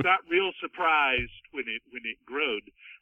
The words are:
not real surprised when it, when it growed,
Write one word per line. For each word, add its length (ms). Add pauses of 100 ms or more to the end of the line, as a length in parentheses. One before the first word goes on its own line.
not 240
real 320
surprised 720 (200)
when 120
it, 160 (120)
when 120
it 220
growed, 420 (340)